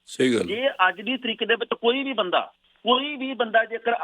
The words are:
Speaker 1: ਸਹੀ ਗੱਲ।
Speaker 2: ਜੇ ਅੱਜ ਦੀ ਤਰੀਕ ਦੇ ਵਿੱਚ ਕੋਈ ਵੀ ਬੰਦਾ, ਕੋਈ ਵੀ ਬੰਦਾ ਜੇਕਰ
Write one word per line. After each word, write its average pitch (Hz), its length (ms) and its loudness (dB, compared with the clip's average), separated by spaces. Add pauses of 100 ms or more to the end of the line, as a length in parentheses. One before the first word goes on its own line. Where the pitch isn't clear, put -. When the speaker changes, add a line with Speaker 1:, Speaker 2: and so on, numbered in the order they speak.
Speaker 1:
ਸਹੀ 127 300 0
ਗੱਲ। 101 80 2
Speaker 2:
ਜੇ 233 260 -2
ਅੱਜ 190 320 0
ਦੀ 247 160 -4
ਤਰੀਕ 240 260 -6
ਦੇ 220 120 2
ਵਿੱਚ 226 180 -4
ਕੋਈ 247 300 0
ਵੀ 269 100 -4
ਬੰਦਾ, 180 380 0 (320)
ਕੋਈ 277 320 2
ਵੀ 262 180 -6
ਬੰਦਾ 226 320 2
ਜੇਕਰ 226 280 -2 (100)